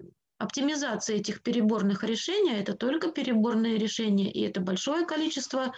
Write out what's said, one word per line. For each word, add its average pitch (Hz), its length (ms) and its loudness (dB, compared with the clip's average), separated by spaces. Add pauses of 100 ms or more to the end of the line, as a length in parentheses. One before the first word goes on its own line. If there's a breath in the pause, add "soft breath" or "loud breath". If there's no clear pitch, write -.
(380)
оптимизации 254 760 -2
этих 202 260 -4
переборных 214 600 2
решений — 254 560 0
это 202 160 -2
только 320 360 0
переборные 226 680 2
решения, 208 560 2
и - 80 -4
это 202 200 -2
большое 262 440 0
количество, 302 720 -2